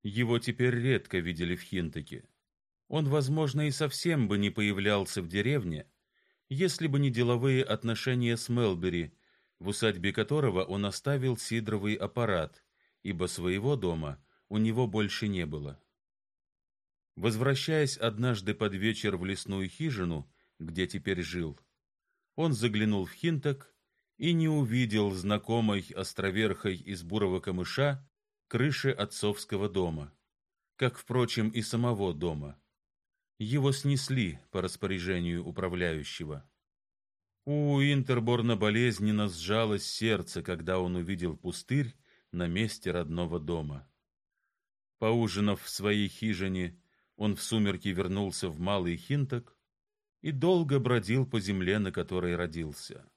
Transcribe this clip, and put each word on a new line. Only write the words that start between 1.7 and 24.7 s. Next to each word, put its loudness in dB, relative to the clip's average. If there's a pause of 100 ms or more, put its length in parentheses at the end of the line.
Он, 0
возможно, 2
и 2
совсем 0
бы 2
не 2
появлялся 2
в -6
деревне, -2 (600)
если 0
бы 2
не 4
деловые 4
отношения 0
с -8
Мелбери, 0 (440)
в -6
усадьбе 0
которого 2
он -2
оставил -2
сидровый -2
аппарат, -2 (400)
ибо -2
своего 0
дома -4 (280)
у 0
него 2
больше -2
не -2
было. -8 (1400)
Возвращаясь 0
однажды -2
под -2
вечер 0
в -4
лесную -4
хижину, -4 (280)
где -2
теперь -4
жил, -6 (760)
он 2
заглянул 2
в -14
Хинток -2 (460)
и 0
не 2
увидел 2